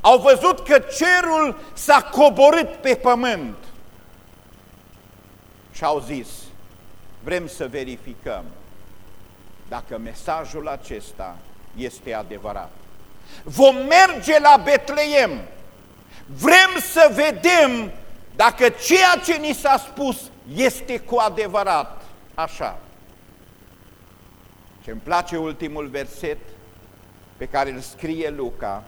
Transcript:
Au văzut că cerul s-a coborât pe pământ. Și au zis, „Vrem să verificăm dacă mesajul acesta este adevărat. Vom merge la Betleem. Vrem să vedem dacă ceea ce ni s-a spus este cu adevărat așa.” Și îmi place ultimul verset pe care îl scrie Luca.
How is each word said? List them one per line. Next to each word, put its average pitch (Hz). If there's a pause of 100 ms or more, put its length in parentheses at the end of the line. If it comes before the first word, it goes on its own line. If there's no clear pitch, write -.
Au 240
văzut 277
că 285
cerul 320 (140)
s-a -
coborât 285
pe 262
pământ. 233 (2250)
Și -
au 151
zis, 127 (960)
„Vrem 170
să 139
verificăm 123 (1200)
dacă 120
mesajul 151
acesta 104 (400)
este 120
adevărat. 101 (720)
Vom 262
merge 311
la 294
Betleem. 285 (840)
Vrem 349 (120)
să 320
vedem 262 (440)
dacă 233
ceea 359
ce 330
ni 302
s-a 269
spus 254 (380)
este 247
cu -
adevărat 196 (320)
așa.” 131 (2000)
Și -
îmi 110
place 175
ultimul 151
verset 147 (1000)
pe 127
care 139
îl 127
scrie 160
Luca. 117